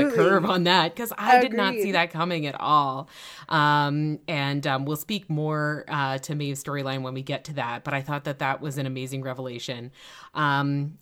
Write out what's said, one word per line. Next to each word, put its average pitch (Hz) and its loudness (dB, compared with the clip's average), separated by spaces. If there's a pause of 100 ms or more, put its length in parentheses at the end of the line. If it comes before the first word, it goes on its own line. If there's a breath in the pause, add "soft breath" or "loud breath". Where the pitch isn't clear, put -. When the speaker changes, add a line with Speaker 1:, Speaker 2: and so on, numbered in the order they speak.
Speaker 1:
Absolutely. 240 0
Speaker 2:
curve 190 4
on 185 2
that, 175 4
'cause 220 -6
I 247 6
did 247 2
not 240 2
see 220 -2
Speaker 1:
Agreed. 196 0
Speaker 2:
that 175 2
coming 165 -2
at 139 -6
all. 143 2 (400 loud breath)
Um, 147 4
and, 143 -2
um, 135 0
we'll 151 -2
speak 208 -6
more, 151 -2
uh, 139 -2
to 147 -8
Maeve's 143 -4
storyline 135 -4
when 131 -6
we 131 -6
get 139 -6
to 156 -12
that. 120 -6
But 143 -4
I 135 0
thought 143 -6
that 143 -6
that 135 -2
was 139 -6
an 135 -2
amazing 131 -6
revelation. 127 -8 (420 loud breath)
Um, 143 0